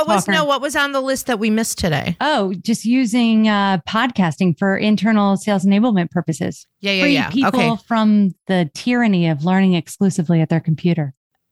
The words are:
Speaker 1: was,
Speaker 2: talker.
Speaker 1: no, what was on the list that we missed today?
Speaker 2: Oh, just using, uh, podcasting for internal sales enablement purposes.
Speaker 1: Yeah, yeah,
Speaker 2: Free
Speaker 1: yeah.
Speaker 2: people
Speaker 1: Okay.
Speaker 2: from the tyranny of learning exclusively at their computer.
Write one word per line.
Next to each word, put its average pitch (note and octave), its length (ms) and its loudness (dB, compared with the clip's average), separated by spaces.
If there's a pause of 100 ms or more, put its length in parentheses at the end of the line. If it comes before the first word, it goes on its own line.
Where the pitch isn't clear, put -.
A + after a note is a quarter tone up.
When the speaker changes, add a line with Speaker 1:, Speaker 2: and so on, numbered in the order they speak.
Speaker 1:
was, G#3 200 0
Speaker 2:
talker. G3+ 60 0
Speaker 1:
no, D#4 120 2
what C#4 160 0
was C#4 160 -4
on C#4+ 160 0
the C#4 80 -2
list C4 280 -4
that A#3+ 100 -2
we A3 100 -2
missed G#3+ 300 -2
today? E3 420 -2
Speaker 2:
Oh, A#3+ 400 0
just - 240 -4
using, A3+ 640 2
uh, G3+ 300 2 (100)
podcasting F#3 680 0
for G3 180 0
internal G#3 640 2
sales G3 260 -2
enablement G3+ 460 2
purposes. E3+ 560 -6 (140)
Speaker 1:
Yeah, G3 120 -4
yeah, F#3+ 120 0
Speaker 2:
Free F#3 100 2
Speaker 1:
yeah. - 160 0
Speaker 2:
people C4 180 0 (240)
Speaker 1:
Okay. G#3+ 160 -6
Speaker 2:
from G#3+ 460 2 (120)
the F3+ 280 0
tyranny A3 540 0
of D3+ 180 -2
learning F#3 280 2
exclusively E3+ 680 0
at D#3 80 -2
their E3 100 0
computer. D#3+ 540 -2 (380)